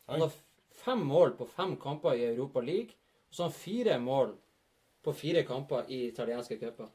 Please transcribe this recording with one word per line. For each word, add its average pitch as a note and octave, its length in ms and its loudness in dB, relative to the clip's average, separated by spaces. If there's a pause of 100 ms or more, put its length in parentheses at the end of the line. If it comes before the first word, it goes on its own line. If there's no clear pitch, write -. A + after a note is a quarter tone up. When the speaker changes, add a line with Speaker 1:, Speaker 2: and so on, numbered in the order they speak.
Speaker 1:
Han C3 80 -2
Speaker 2:
Oi. D#3 40 2
Speaker 1:
har D#3+ 80 4
f-, - 140 -12 (300)
fem B3 340 -2
mål C#3 300 6
på A#2+ 120 -8
fem F3+ 280 -4
kamper D3+ 380 -2
i A#2+ 120 2
Europa B2+ 340 0
League, F3 360 -2 (340)
og - 40 -20
så F3 100 -4
har D#3+ 60 -2
han - 80 -10
fire G#3 420 0
mål B2 340 2 (680)
på C#3+ 100 -2
fire D#3+ 320 2
kamper C3 420 -4
i B2+ 220 -4
italienske A#2 480 -4
cuper. A#2 360 -10